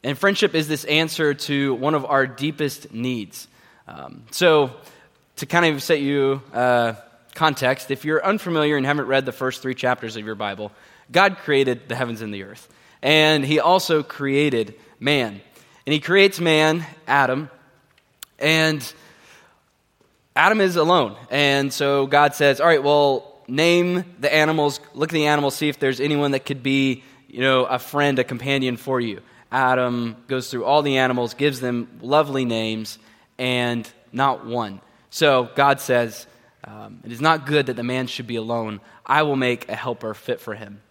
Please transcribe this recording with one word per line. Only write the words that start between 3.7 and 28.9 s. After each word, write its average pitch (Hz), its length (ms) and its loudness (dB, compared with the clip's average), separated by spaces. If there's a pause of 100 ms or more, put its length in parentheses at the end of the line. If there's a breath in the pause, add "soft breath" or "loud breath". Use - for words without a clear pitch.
Um, - 440 -18
so, 156 400 4 (680 loud breath)
to - 80 -8
kind 170 280 2
of 135 80 -6
set 151 200 2
you, 139 400 0 (120)
uh, 120 420 2 (380)
context, 139 560 0
if 139 140 -4
you're 151 220 0
unfamiliar 165 500 0
and 135 100 0
haven't 143 220 -2
read 135 180 0
the 127 60 -6
first 127 300 -6
three 131 120 -6
chapters 120 440 -4
of 107 80 -12
your 110 100 -8
Bible, 101 380 -8 (400 soft breath)
God 190 240 2
created 131 500 0
the 117 80 -6
heavens 117 260 -6
and 107 120 -10
the 98 100 -12
earth. 101 240 -20 (340 soft breath)
And 151 440 4
he 147 160 2
also 170 420 4
created 135 720 0 (240 loud breath)
man. 120 400 -2 (460 soft breath)
And 151 80 0
he 151 80 0
creates 190 400 2
man, 156 440 2 (220)
Adam, 135 420 0 (880)
and 156 560 0 (1400 soft breath)
Adam 196 240 4
is 185 160 2
alone. 156 400 2 (140)
And 139 420 2
so 139 340 0
God 143 300 4
says, 139 240 4
"All 156 80 4
right, 156 160 4
well, 143 640 2
name 175 560 2 (160)
the 143 140 0
animals, 151 480 2 (120)
look 156 180 -4
at - 20 -8
the 151 140 0
animals, 143 280 2
see 151 140 -2
if 143 100 -6
there's 131 220 0
anyone 143 300 0
that 135 140 -4
could 139 180 -8
be, 135 400 0 (240 loud breath)
you - 120 -14
know, 131 240 2
a 123 160 -2
friend, 143 400 0
a 127 40 2
companion 127 540 -4
for 131 220 -4